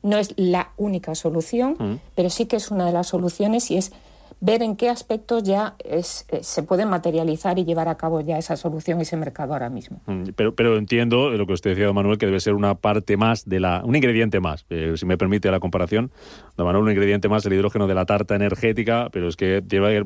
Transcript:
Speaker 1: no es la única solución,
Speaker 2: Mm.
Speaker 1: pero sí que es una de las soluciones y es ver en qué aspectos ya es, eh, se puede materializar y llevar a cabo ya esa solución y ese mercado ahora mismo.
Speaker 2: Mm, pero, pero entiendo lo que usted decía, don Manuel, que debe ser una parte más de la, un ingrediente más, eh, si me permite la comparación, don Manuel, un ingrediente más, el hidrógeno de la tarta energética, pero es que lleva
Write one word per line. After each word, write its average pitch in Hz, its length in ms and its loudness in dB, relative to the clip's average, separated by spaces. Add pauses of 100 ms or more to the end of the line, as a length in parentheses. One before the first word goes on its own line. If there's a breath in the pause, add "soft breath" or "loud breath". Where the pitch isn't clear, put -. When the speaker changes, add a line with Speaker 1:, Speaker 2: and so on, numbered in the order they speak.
Speaker 1:
no 208 160 2
es 196 180 -2
la 180 400 0
única 190 380 -4
solución, 233 640 -2
Speaker 2:
Mm. 107 160 -4 (200)
Speaker 1:
pero 180 140 0
sí 220 180 -2
que 233 100 -2
es 208 140 -6
una 190 160 0
de 170 60 0
las 175 160 0
soluciones 202 640 0
y 170 80 0
es 190 140 -2 (500 loud breath)
ver 220 200 2
en 220 120 -2
qué 240 140 0
aspectos 233 540 -2
ya 202 320 0 (100)
es, - 460 -4
eh, - 100 -2
se - 220 -4
puede 190 240 0
materializar 165 720 0
y 180 80 0
llevar 165 220 0
a 160 100 -2
cabo 160 240 -2
ya 156 160 -2
esa 160 180 -4
solución 160 420 -4
y 170 40 0
ese 160 160 -4
mercado 147 340 -6
ahora 123 160 -4
mismo. 107 380 -10
Speaker 2:
Mm, 95 280 -6
pero, 110 200 0
pero 113 240 2
entiendo 117 500 2
lo 104 180 0
que 98 60 -2
usted 95 200 -2
decía, 98 120 2
don 101 100 2
Manuel, 101 220 2
que 107 80 -2
debe 95 160 2
ser 104 140 0
una 101 200 2
parte 104 440 0
más 110 280 2
de 95 140 0
la, 90 240 0
un 120 120 0
ingrediente 113 440 2
más, 80 300 -4
eh, 82 260 -2
si 85 80 -6
me 90 140 0
permite 95 320 2
la 92 100 0
comparación, 95 500 0 (460 loud breath)
don 87 80 0
Manuel, 95 200 4
un 107 60 4
ingrediente 101 380 2
más, 104 160 2
el 98 80 0
hidrógeno 98 340 2
de 95 80 2
la 92 120 0
tarta 101 280 0
energética, 110 800 0
pero 87 160 -2
es 82 80 -6
que 95 320 2
lleva 98 220 4 (160)